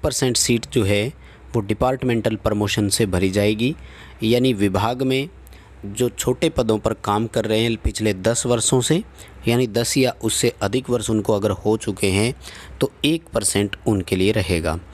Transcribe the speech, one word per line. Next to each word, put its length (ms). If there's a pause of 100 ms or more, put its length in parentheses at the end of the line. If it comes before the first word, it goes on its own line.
परसेंट 340
सीट 360
जो 120
है 220 (480)
वो 80
डिपार्टमेंटल 720
प्रमोशन 520
से 180
भरी 240
जाएगी, 440 (480)
यानी 320
विभाग 480
में 260 (580)
जो 220
छोटे 420
पदों 280
पर 140 (120)
काम 220
कर 180
रहे 160
हैं 160
पिछले 380
दस 320
वर्षों 340
से, 220 (460)
यानी 180
दस 300
या 260
उससे 300 (100)
अधिक 280
वर्ष 200
उनको 220
अगर 200
हो 240
चुके 340
हैं 240 (460)
तो 100 (140)
एक 200 (100)
परसेंट 420 (100)
उनके 300
लिए 160
रहेगा, 460 (160)